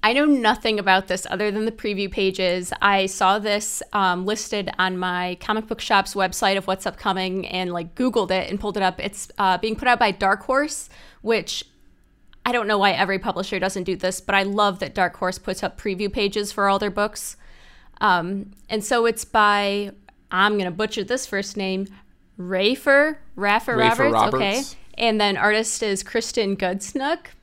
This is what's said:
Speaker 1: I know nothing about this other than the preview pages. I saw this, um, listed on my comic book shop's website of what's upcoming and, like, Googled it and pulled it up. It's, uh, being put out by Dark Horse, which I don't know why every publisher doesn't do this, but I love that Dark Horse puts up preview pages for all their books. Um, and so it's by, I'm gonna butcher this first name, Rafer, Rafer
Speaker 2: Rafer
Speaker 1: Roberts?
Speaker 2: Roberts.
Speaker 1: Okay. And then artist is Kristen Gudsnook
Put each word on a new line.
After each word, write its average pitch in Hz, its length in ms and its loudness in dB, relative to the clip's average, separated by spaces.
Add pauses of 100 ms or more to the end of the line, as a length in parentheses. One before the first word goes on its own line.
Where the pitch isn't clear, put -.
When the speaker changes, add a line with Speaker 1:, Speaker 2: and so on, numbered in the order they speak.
Speaker 1:
I 220 120 4
know 277 100 4
nothing 240 560 2
about 190 300 2
this 180 200 -4
other 208 220 -2
than 214 140 -2
the 226 80 -2
preview 202 360 -4
pages. 185 600 0 (100)
I 196 260 4
saw 190 300 2
this, 208 540 -2
um, 185 340 0
listed 208 540 -4
on 185 180 0
my 180 440 -4
comic 214 260 -4
book 220 140 -6
shop's 202 320 2
website 196 440 0
of 190 100 -6
what's 190 200 -2
upcoming 190 600 -4
and, 185 260 -4
like, 170 220 -8
Googled 240 360 0
it 185 180 0
and 202 100 -4
pulled 208 180 -4
it 202 60 0
up. 185 200 0
It's, - 340 -8
uh, 185 200 2
being 220 180 -2
put 254 140 0
out 240 100 4
by 220 120 4
Dark 196 320 0
Horse, 285 460 -2 (320)
which - 440 -2 (800)
I 247 80 0
don't 233 120 0
know 208 120 2
why 196 140 4
every 190 280 0
publisher 196 400 -4
doesn't 190 240 -2
do 185 140 -4
this, 185 240 -4
but - 140 -2
I 196 80 4
love 202 360 0
that 185 160 -6
Dark 180 220 0
Horse 185 200 -2
puts - 240 -6
up - 180 -6
preview 202 320 -4
pages 202 420 -2
for 202 160 2
all 196 100 4
their 208 100 -2
books. 208 460 -4 (640)
Um, 196 520 0 (180)
and 214 160 -2
so 233 200 2
it's 226 200 0
by, 202 680 2 (400)
I'm 202 260 4
gonna 180 140 -2
butcher 214 320 -4
this 247 240 -4
first 196 300 -6
name, 190 300 -4 (520)
Rafer, 262 760 2 (200)
Rafer 226 380 2
Speaker 2:
Rafer - 20 2
Speaker 1:
Roberts? 233 360 4
Speaker 2:
Roberts. 214 220 4
Speaker 1:
Okay. 233 280 0 (340)
And 220 220 2
then 202 160 2
artist 214 480 0
is 196 200 -2
Kristen 220 520 -2
Gudsnook 262 720 -4 (160)